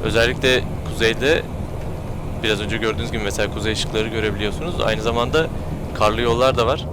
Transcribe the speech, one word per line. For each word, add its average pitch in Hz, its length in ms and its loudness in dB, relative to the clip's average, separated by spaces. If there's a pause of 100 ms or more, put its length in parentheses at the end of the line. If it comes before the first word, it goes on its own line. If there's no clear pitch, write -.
Özellikle 120 600 4 (240)
kuzeyde 117 540 2 (1000)
biraz 107 180 2
önce 107 160 -2
gördüğünüz 113 340 -2
gibi 110 120 -2
mesela 101 300 0
kuzey 107 200 -2
ışıkları 110 340 0
görebiliyorsunuz. 107 760 -2
Aynı 110 200 2
zamanda 120 460 2 (460)
karlı 110 280 2
yollar 120 360 4
da 117 100 4
var. 127 260 0